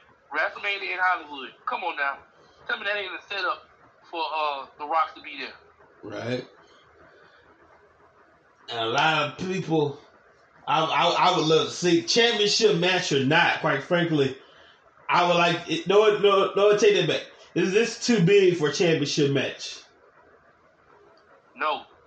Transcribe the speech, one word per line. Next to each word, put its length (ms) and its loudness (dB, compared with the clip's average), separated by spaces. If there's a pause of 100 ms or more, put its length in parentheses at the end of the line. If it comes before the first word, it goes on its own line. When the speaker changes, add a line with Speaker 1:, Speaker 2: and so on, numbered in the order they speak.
(320)
Speaker 1:
WrestleMania 600 -6
in 80 -6
Hollywood. 500 -4 (160)
Come 160 -6
on 140 -6
now. 220 -4 (480)
Tell 120 -6
me 60 -14
that 120 -4
ain't 160 -8
a 160 -12
setup 400 -6 (420)
for, 120 -6
uh, 440 -4 (120)
The 80 -10
Rock 300 -2
to 60 -20
be 160 -16
there. 160 -12 (480)
Speaker 2:
Right. 440 -8 (2250)
And 80 -8
a 80 -4
lot 540 0
of 80 -6
people, 500 -2 (680)
I, 160 0
I, 480 2
I 60 -2
would 100 0
love 220 2
to 40 -10
see 300 2
championship 760 2
match 360 0
or 120 2
not, 360 2
quite 220 -2
frankly. 540 0 (720)
I 180 2
would 100 2
like, 220 2 (100)
it, 180 -4
no, 320 4
no, 360 2
no, 220 4
take 180 6
that 140 2
back. 140 -2 (320)
Is 180 0
this 340 0
too 180 4
big 320 6
for 120 -2
a 40 -2
championship 580 0
match? 500 -6 (1800)
Speaker 1:
No, 260 -6 (240)